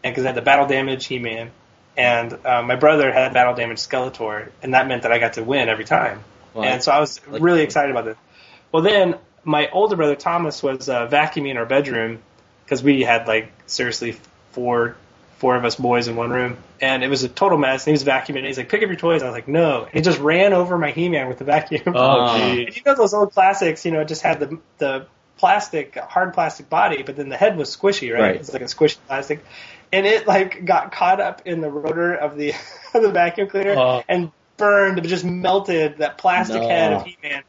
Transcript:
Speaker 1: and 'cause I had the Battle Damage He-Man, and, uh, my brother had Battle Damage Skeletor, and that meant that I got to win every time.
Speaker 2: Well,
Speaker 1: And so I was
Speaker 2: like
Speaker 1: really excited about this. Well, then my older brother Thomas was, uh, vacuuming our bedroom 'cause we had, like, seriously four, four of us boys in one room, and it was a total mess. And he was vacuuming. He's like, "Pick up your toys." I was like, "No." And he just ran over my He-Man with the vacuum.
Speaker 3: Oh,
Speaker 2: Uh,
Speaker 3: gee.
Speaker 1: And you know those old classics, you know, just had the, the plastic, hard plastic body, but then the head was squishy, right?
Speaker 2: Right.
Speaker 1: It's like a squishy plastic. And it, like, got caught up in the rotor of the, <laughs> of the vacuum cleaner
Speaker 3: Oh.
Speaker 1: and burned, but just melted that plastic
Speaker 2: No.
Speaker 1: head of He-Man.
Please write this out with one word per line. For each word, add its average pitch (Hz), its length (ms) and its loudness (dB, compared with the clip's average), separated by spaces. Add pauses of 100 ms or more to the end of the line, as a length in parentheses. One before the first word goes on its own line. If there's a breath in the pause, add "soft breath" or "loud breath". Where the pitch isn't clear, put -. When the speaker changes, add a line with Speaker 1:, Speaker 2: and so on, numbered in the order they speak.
Speaker 1:
and 123 120 -6
'cause 127 100 -2
I 131 40 0
had 123 80 -4
the 117 60 -4
Battle 139 240 4
Damage 135 400 -2
He-Man, 117 440 -8 (460)
and, 117 500 0
uh, 120 160 2
my 123 140 -2
brother 143 360 4
had 131 220 2
Battle 123 200 4
Damage 117 240 -6
Skeletor, 117 680 -6 (140)
and 131 120 -6
that 131 140 4
meant 123 140 -4
that 117 100 2
I 117 60 4
got 117 160 0
to 113 100 -8
win 127 240 0
every 110 160 -2
time. 113 360 -2 (340)
Speaker 2:
Well, 110 100 -4
Speaker 1:
And 127 180 -2
so 147 100 0
I 143 80 4
was 147 280 -4
Speaker 2:
like 147 140 -4
Speaker 1:
really 170 200 4
excited 143 280 0
about 117 160 -4
this. 110 100 -10 (560 soft breath)
Well, 160 100 2
then 196 340 2 (280)
my 147 260 0
older 202 260 2
brother 147 200 0
Thomas 170 460 -4
was, 135 260 -4
uh, 120 200 -2
vacuuming 143 480 -2
our 117 100 -4
bedroom 117 540 -2 (460)
'cause 127 160 -4
we 139 200 4
had, 117 260 2
like, 110 240 -2 (140)
seriously 120 500 -6 (360)
four, 120 440 -2 (420)
four 127 180 2
of 120 100 -2
us 113 100 0
boys 120 320 0
in 117 80 -6
one 120 140 -4
room, 123 260 -2 (240)
and 135 240 0
it 131 60 -2
was 131 120 0
a 123 60 -2
total 180 300 2
mess. 135 280 0
And - 20 0
he 151 40 4
was 139 120 2
vacuuming. 135 420 -2
He's 135 100 -6
like, 123 140 -8
"Pick 214 120 0
up 202 60 0
your 180 80 -6
toys." 165 260 0
I 131 40 -6
was 120 80 -6
like, 117 140 -10
"No." 147 360 2
And - 100 -18
he 156 60 0
just 156 200 2
ran 175 340 4
over 180 240 0
my 151 120 -2
He-Man 160 380 -2
with 123 100 -8
the 131 60 -12
vacuum. 151 380 0 (120)
Speaker 3:
Oh, 127 280 4
Speaker 2:
Uh, 117 160 2
Speaker 3:
gee. 120 280 0
Speaker 1:
And - 100 -12
you - 100 -12
know 277 80 4
those 214 180 2
old 208 220 2
classics, 190 500 2
you 170 80 -2
know, 156 120 0
just 156 180 -8
had 156 180 0
the, 147 180 -6 (200)
the 135 280 -4 (300)
plastic, 180 640 0
hard 180 340 -2
plastic - 380 -4
body, 160 320 0
but 135 140 -10
then 143 120 -8
the 131 80 -8
head 202 220 2
was 139 180 -8
squishy, 190 380 -2
right? 120 80 0
Speaker 2:
Right. 95 140 2
Speaker 1:
It's - 160 -12
like 131 100 -8
a 120 40 -10
squishy - 300 0 (100)
plastic. 139 380 -8 (480 loud breath)
And 196 140 2
it, 214 200 2
like, 190 380 0
got 175 280 0
caught 190 280 2
up - 240 -4
in 170 160 -6
the 151 100 -4
rotor 165 440 -2
of 147 240 -6
the, 147 160 -4 (200)
<laughs> - 200 -20
of 226 80 4
the 208 80 4
vacuum 175 380 0
cleaner 196 280 0
Speaker 3:
Oh. 127 320 2
Speaker 1:
and 175 220 0 (260)
burned, 202 400 4
but 165 80 -4
just 170 200 -4
melted 180 720 0
that 147 180 -2
plastic 113 460 0
Speaker 2:
No. 117 60 -2
Speaker 1:
head 110 260 2
of 101 100 -4
He-Man. 143 440 -10